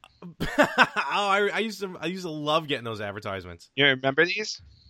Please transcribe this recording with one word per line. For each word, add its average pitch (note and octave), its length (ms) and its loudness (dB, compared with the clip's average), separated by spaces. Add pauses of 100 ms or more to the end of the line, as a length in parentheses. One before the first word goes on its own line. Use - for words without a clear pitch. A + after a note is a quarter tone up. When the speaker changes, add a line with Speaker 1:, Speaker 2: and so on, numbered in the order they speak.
(240)
Speaker 1:
<laughs> - 340 -8 (580)
Oh, G3+ 120 2
I, G3+ 260 2
I F3 60 -2
used G#3+ 220 -4
to, F#3 200 -8
I D#3+ 60 -4
used F#3 160 -6
to E3+ 80 -6
love D3+ 360 0
getting C3 180 -2
those A2 160 -6
advertisements. G2 720 -8
Speaker 2:
You C#3 100 6
remember C#3 400 4
these? G3+ 360 -6 (280)